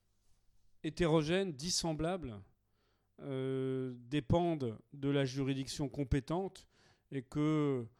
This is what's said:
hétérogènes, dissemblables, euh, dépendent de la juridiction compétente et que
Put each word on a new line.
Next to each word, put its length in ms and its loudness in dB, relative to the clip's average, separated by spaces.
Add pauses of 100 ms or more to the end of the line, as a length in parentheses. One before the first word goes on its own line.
(840)
hétérogènes, 680 2
dissemblables, 920 -2 (800)
euh, 720 -2 (160)
dépendent 720 2 (140)
de 160 -2
la 160 4
juridiction 600 -2
compétente 800 -2 (440)
et 100 -6
que 640 0 (140)